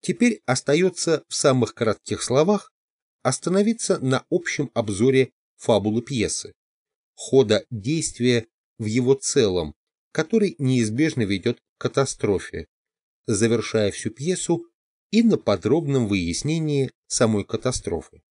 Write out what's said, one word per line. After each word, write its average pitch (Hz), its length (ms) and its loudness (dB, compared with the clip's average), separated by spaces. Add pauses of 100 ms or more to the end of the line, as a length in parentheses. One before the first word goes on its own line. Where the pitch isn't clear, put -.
Теперь - 460 0
остается 160 800 0
в - 60 -10
самых 127 400 2
кратких - 480 -4
словах 165 500 0 (500)
остановиться 196 800 0
на 131 300 -2
общем 160 440 -2
обзоре 120 580 2 (240)
фабулы 110 460 0
пьесы, - 520 -6 (600)
хода 107 560 2
действия 120 800 -2 (300)
в 110 80 -6
его 123 280 2
целом, 92 600 -2 (340)
который 202 480 0
неизбежно 127 640 0
ведет 101 380 -2
к - 220 -20
катастрофе, 101 840 -2 (600)
завершая 110 680 0
всю - 180 -8
пьесу 170 560 -4 (460)
и 220 100 4
на 202 160 4
подробном 127 680 0
выяснении 135 840 -2 (160)
самой 110 380 0
катастрофы - 880 -8